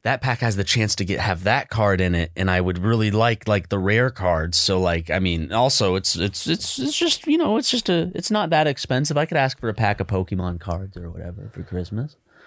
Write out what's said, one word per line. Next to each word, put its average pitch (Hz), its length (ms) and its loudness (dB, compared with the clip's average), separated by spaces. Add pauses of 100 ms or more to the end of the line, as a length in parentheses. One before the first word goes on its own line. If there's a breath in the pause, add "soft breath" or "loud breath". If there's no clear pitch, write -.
that 127 180 0
pack 123 200 -2
has 113 160 0
the 98 80 0
chance 107 320 0
to 98 100 -2
get, 87 140 -2
have 92 260 -2
that 123 240 2
card 101 320 2
in 87 140 2
it, 82 200 0
and 95 160 0
I 90 80 2
would 90 200 0
really 107 320 2
like, 110 360 2
like, 104 220 0
the 101 100 0
rare 107 300 2
cards. 87 480 0
So, 92 240 2
like, 85 300 0
I 87 80 0
mean, 85 340 0
also, 113 420 2
it's, - 200 0
it's, 101 320 -2
it's, - 320 -2
it's 285 180 -2
just, - 300 0
you 311 100 2
know, 220 200 2
it's 269 120 -2
just 240 180 -2
a, 175 280 0
it's - 160 -4
not 208 180 0
that 156 180 4
expensive. 139 500 -2
I 156 100 2
could 165 100 -2
ask 131 220 0
for 117 100 -2
a 104 40 -2
pack 104 260 2
of 92 80 -2
Pokemon 90 520 -2
cards 95 380 -8
or 87 140 -12
whatever 92 420 -12
for - 100 -12
Christmas. 92 520 -6 (320 loud breath)